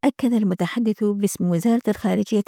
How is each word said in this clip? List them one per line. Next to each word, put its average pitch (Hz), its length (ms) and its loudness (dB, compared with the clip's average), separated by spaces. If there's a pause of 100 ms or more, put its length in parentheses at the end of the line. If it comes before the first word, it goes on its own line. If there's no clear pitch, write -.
أكد 247 300 0
المتحدث 214 680 0
باسم 202 460 0
وزارة 233 380 2
الخارجية 208 600 0